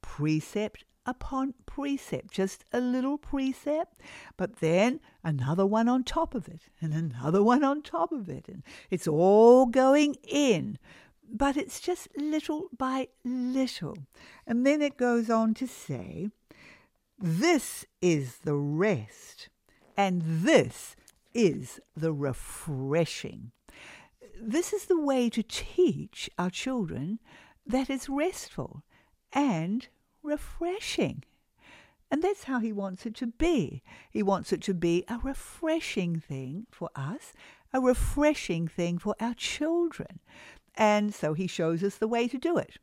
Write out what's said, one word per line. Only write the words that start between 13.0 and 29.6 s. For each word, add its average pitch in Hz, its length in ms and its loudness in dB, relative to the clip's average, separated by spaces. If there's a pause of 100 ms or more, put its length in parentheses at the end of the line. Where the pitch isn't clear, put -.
little. 254 720 -4 (520)
And 247 180 0
then 294 160 4
it 285 160 -2
goes 233 320 2
on 226 240 4
to 262 140 -4
say, 160 640 -8 (880)
"This 220 680 0 (160)
is 151 380 0
the 147 160 -2
rest, 147 920 -2 (460)
and 185 300 2
this 160 680 2 (380)
is 170 460 0 (160)
the 160 160 -2
refreshing." 139 1400 -4 (880)
This 240 320 -4
is 415 140 -4
the 349 140 2
way 269 320 2
to 226 100 -2
teach - 960 -2
our 180 140 -2
children 202 680 -4 (460)
that 254 240 -2
is 269 180 -6
restful 285 760 -4 (500)
and 220 540 0 (340)